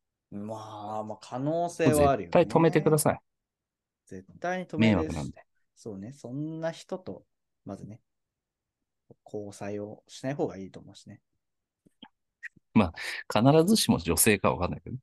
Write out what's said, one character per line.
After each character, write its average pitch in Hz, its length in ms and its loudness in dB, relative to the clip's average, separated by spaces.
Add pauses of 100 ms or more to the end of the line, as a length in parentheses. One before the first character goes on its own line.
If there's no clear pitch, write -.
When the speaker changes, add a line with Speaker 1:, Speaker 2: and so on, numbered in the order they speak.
(300)
Speaker 1:
ま 107 720 -10
あ、 107 40 -8
ま 107 120 -10
あ、 - 40 -20
可 - 180 -10
能 160 300 -2
性 151 240 2
は 143 180 6
あ 135 60 2
る 98 80 -8
よ - 60 -12
ね。 - 20 -2
Speaker 2:
絶 - 0 -
対 175 140 6
止 165 140 4
め 165 100 6
て 160 100 4
く 151 100 2
だ 156 80 4
さ 120 140 2
い。 - 80 -8 (840)
Speaker 1:
絶 95 200 -16 (140)
対 180 200 -4
に 175 60 -10
止 165 120 -6
め 113 120 4
る 101 60 4
Speaker 2:
迷 82 80 0
惑 80 100 -6
な 80 80 -6
ん 67 80 -8
で。 - 140 -20 (320)
Speaker 1:
そ 113 160 -14
う 98 60 -12
ね。 104 140 -12
そ 123 200 -14
ん 156 280 -8
な 165 100 -4
人 180 280 -12
と、 - 260 -14 (400)
ま 101 120 -10
ず 92 100 -16
ね、 107 140 -18 (1200)
交 104 280 -10
際 101 260 -8
を 104 300 -12
し - 160 -16
な 131 60 -4
い 151 40 -6
方 151 120 -2
が 90 100 -10
い 95 100 -10
い 90 40 -18
と - 100 -18
思 98 120 -20
う - 40 -20
し - 120 -20
ね。 104 120 -20 (1500)
Speaker 2:
ま 95 180 4 (420)
あ、 107 60 4
必 151 260 6
ず 220 100 4
し - 140 2
も 80 80 4
女 82 180 0
性 104 220 4
か 90 120 2
わ 64 80 -2
か 87 100 -2
ん - 20 -4
な - 80 -8
い - 40 -16
け - 80 -16
ど、 127 120 -8